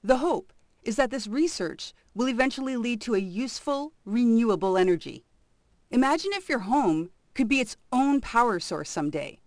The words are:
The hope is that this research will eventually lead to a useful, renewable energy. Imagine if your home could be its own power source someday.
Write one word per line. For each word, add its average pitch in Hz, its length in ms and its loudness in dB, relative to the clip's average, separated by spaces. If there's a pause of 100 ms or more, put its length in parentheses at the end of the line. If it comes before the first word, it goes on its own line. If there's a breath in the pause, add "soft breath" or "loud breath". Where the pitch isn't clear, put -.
The 254 140 4
hope 277 360 -2 (300)
is 220 120 -4
that 262 160 2
this 226 160 -6
research 226 640 -4 (220)
will 247 140 0
eventually 262 480 -2
lead 233 240 -4
to 233 140 -2
a 190 40 2
useful, 262 720 -6 (120)
renewable 214 720 2
energy. 185 480 0 (680)
Imagine 294 420 2
if 381 140 -6
your 269 120 -2
home 185 500 2 (240)
could - 140 0
be 269 120 4
its - 180 -4 (140)
own 277 300 4
power 185 380 2
source 156 300 -6
someday. - 580 -4